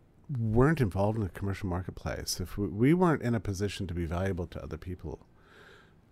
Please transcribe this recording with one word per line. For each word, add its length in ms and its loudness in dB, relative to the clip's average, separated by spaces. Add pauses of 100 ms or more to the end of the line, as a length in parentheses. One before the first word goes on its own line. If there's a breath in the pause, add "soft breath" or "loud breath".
(380)
weren't 440 4
involved 360 2
in 60 0
the 60 -2
commercial 400 -4
marketplace, 720 -6
if 180 -6
we, 100 0
we 260 4
weren't 280 4
in 140 0
a 40 2
position 480 -4
to 60 -6
be 120 -2
valuable 420 -2
to 140 -12
other 160 -10
people, 420 -10 (920 soft breath)